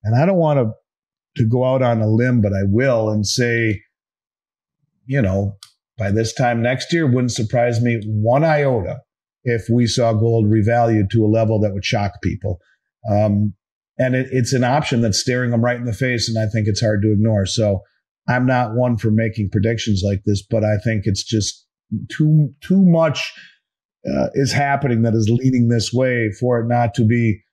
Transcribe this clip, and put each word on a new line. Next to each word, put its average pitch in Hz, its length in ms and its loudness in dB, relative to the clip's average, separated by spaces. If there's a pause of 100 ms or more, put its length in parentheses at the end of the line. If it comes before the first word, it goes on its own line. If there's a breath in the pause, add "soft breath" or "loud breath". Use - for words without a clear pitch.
and 110 80 0
I 151 120 4
don't 190 100 2
want 151 220 2
to, - 800 -8
to 113 80 2
go 123 160 2
out 131 160 2
on 120 180 2
a 110 80 0
limb, 120 320 2
but 101 140 2
I 98 100 -2
will 110 460 2
and 107 160 -2
say, 117 560 -2 (1300)
you 135 120 0
know, 101 360 0 (420)
by 101 140 -2
this 110 200 0
time 120 300 0
next 127 320 -2
year, 165 140 0
wouldn't 123 240 0
surprise 117 500 0
me 117 240 0
one 110 380 2
iota 139 560 0 (460)
if 117 220 -2
we 120 200 2
saw 113 260 0
gold 113 320 2
revalued 110 640 2
to 113 160 2
a - 20 2
level 110 340 2
that 104 120 0
would 101 120 -8
shock 101 360 -4
people. 95 380 -6 (500)
Um, 104 460 0 (420)
and 127 180 0
it, 131 160 -2
it's 131 220 0
an 123 100 2
option 127 380 0
that's 110 180 0
staring 123 320 -2
them 113 120 0
right 123 140 0
in 120 80 -10
the 117 80 -4
face, 120 340 -2
and 113 100 -4
I 110 120 -2
think 107 180 -2
it's 107 140 -2
hard 107 200 0
to 110 100 2
ignore. 107 340 2
So 104 360 -2 (460 soft breath)
I'm 127 180 0
not 123 300 0
one 123 220 0
for 110 140 0
making 107 400 -2
predictions 107 520 0
like 101 220 -2
this, 101 160 0
but 110 220 -2
I 107 140 0
think 110 280 -2
it's 101 180 -2
just - 420 -4 (460)
too, 151 500 2
too 190 220 2
much, 165 500 2 (720 loud breath)
uh, - 280 -2
is 135 180 0
happening 131 520 0
that 113 100 2
is 110 160 2
leaning 120 400 2
this 117 240 -2
way 120 460 0
for 123 200 0
it 117 80 -4
not 120 280 0
to 117 100 2
be 113 360 0 (120)